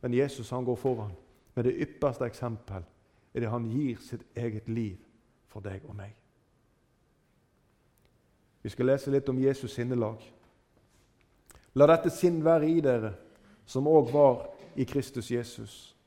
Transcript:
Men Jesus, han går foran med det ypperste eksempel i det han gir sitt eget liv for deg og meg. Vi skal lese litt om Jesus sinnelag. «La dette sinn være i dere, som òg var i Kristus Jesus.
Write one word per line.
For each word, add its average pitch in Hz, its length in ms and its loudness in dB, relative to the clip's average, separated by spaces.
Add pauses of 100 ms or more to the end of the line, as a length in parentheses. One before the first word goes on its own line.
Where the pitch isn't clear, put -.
Men 123 140 -4
Jesus, 127 360 -2
han 127 140 -4
går 120 120 -2
foran 110 360 -4 (420)
med 120 100 -2
det 127 200 2
ypperste 135 400 -4
eksempel 113 580 -10 (520)
i 120 60 -2
det 113 100 -2
han 117 180 -4
gir 123 320 -2
sitt - 240 -14 (120)
eget 110 320 -6
liv 110 280 -4 (500)
for - 140 -16
deg 95 240 -12
og - 160 -14
meg. 101 160 -16 (2500)
Vi 113 100 -8
skal 127 180 2
lese 139 220 0
litt 139 160 0
om 127 100 -2
Jesus 131 380 0
sinnelag. 120 420 -2 (1600)
«La 143 80 10
dette 165 240 6
sinn 170 320 0
være 160 240 4
i 165 160 2
dere, 117 300 0 (540)
som 135 200 -4
òg 151 240 6
var 139 300 6 (340)
i 131 140 -2
Kristus - 420 -6
Jesus. 113 640 -8 (120)